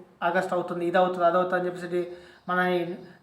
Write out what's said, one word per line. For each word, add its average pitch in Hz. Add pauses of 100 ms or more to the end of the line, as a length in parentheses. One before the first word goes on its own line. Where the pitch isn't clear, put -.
(220)
ఆగస్ట్ 185
అవుతుంది, 175
ఇది 175
అవుతుంది, 180
అది 170
అవుతుంది" 180
అని 180
చెప్పేసి 175 (400)
మనని 180 (240)